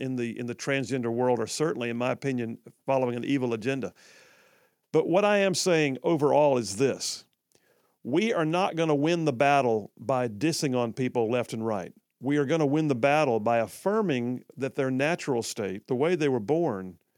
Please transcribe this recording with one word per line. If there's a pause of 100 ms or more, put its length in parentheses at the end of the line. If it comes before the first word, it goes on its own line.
in
the,
in
the
transgender
world
are
certainly,
in
my
opinion, (280)
following
an
evil
agenda. (1000)
But
what
I
am
saying
overall
is
this. (800)
We
are
not
gonna
win
the
battle
by
dissing
on
people
left
and
right. (280)
We
are
gonna
win
the
battle
by
affirming (140)
that
their
natural
state,
the
way
they
were
born, (200)